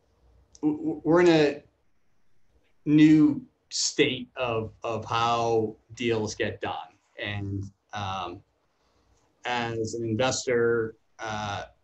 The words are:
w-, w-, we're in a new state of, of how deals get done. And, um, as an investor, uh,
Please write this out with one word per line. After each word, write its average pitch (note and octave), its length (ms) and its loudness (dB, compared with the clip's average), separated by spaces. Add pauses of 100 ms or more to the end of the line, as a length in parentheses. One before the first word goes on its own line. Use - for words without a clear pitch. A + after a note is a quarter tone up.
(600)
w-, D3+ 180 -2
w-, D#3 260 -8
we're E3 160 4
in F3+ 80 6
a D3+ 340 4 (1200)
new D3+ 560 6 (300)
state B2+ 680 -2
of, A2+ 360 -4 (100)
of A2 220 -6
how A#2 720 0 (180)
deals A2 400 -2
get G2+ 260 -6
done. F2+ 140 -6 (440)
And, G2+ 460 -8 (280)
um, F#2+ 480 -8 (1040)
as A#2 500 -4
an A#2 100 -6
investor, A#2 920 0 (240)
uh, G#2+ 440 -8 (200)